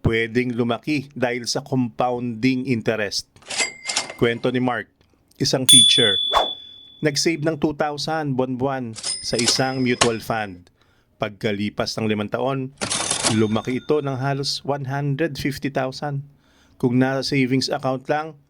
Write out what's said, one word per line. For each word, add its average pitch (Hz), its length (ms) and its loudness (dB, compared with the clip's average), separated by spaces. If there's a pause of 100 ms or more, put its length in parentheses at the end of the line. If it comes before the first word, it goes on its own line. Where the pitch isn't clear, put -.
pwedeng 113 540 0
lumaki 120 580 -2
dahil 123 320 -2
sa 123 160 -4
compounding 123 1080 0
interest. 110 560 0 (880)
Kwento 117 400 0
ni 123 80 2
Mark, 120 240 -2 (560)
isang 131 240 0
teacher. - 560 8 (800)
Nag-save 151 400 0
ng 160 160 -2
two 151 160 0
thousand 147 640 -2
buwan-buwan 127 600 -2
sa - 400 -6
isang 131 440 0
mutual 120 400 2
fund. 101 480 -6 (480)
Pagkalipas 104 800 -4
ng 110 80 -2
limang 107 240 -2
taon, 131 440 -4 (600)
lumaki 110 480 0
ito 151 200 2
ng 139 160 -4
halos 139 440 -4
one 139 240 -4
hundred 143 480 -2
fifty 139 360 -4
thousand. 139 520 -4 (560)
Kung 123 200 4
nasa 135 360 2
savings 131 360 4
account 131 360 -2
lang 156 280 -2 (160)